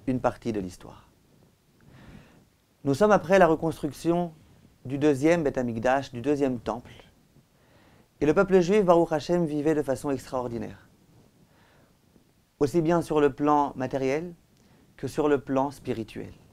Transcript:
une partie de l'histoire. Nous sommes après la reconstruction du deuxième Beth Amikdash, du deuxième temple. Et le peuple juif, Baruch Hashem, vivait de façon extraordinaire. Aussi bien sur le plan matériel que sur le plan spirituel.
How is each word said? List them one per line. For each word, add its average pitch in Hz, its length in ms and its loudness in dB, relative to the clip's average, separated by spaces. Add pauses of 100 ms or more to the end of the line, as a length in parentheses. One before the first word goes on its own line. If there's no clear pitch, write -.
une 127 140 -2
partie 120 320 -4
de 104 80 -4
l'histoire. - 480 -14 (1800)
Nous 139 100 2
sommes 208 180 4
après 190 260 4
la 180 80 8
reconstruction 165 880 -2 (500)
du 131 140 -8
deuxième 151 440 2
Beth 139 140 -2
Amikdash, 127 560 -2
du 123 80 -10
deuxième 135 400 -2
temple. 117 320 -8 (1300)
Et 143 60 -2
le 156 80 4
peuple 190 260 4
juif, 196 240 2
Baruch 170 260 4
Hashem, 170 360 0
vivait 147 280 0
de 147 80 -2
façon 135 280 -4
extraordinaire. 120 760 -8 (1700)
Aussi 147 200 0
bien 165 220 0
sur 151 180 -2
le 143 120 4
plan 147 420 0
matériel 135 600 -4 (640)
que 139 120 -10
sur 147 200 0
le 143 120 2
plan 135 320 -2
spirituel. 110 600 -10 (200)